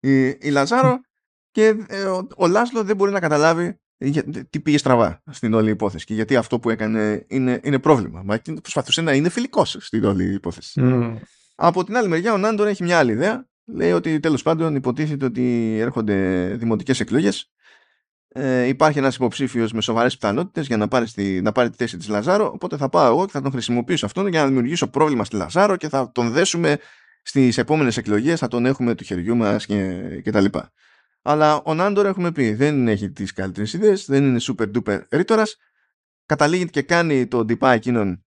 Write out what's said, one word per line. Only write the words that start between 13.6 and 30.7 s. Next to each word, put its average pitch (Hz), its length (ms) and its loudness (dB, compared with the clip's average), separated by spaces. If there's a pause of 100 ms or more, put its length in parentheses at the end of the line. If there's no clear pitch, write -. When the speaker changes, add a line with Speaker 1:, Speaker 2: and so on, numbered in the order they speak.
Speaker 1:
Λέει - 280 0
ότι, 160 280 0
τέλος 147 220 0
πάντων, 160 320 0
υποτίθεται 135 500 -2
ότι 120 540 0
έρχονται 98 680 0 (100)
δημοτικές 113 440 -2
εκλογές. 110 500 0 (840)
Ε, 127 340 0
υπάρχει 143 320 2
ένας 135 160 0
υποψήφιος 117 580 -2
με 110 80 -4
σοβαρές 117 340 0
πιθανότητες 139 520 -4
για 123 100 -2
να 107 120 0
πάρει 117 180 0
στη-, 98 360 -4
να 104 100 0
πάρει 120 180 2
τη - 60 -20
θέση 117 200 -4
της 87 120 -14
Λαζάρο, 143 460 0
οπότε 175 220 -8
θα 139 120 -4
πάω 151 180 4
εγώ 139 180 4
και 196 60 -8
θα 147 100 -8
τον 139 100 -4
χρησιμοποιήσω 120 560 -2
αυτόν 185 200 -4
για 165 140 0
να 143 60 4
δημιουργήσω 135 440 0
πρόβλημα 139 340 0
στη 107 120 -8
Λαζάρο 170 400 0
και 156 120 -8
θα 135 240 -4
τον 117 180 0
δέσουμε 165 480 0 (440)
στις 127 360 2
επόμενες 131 380 0
εκλογές, 117 420 0
θα 123 100 -4
τον 120 180 0
έχουμε 123 280 0
του - 100 -12
χεριού 98 320 -2
μας 107 300 0
και, 95 340 -4 (220)
και - 80 -4
τα 104 100 4
λοιπά. - 320 0 (500)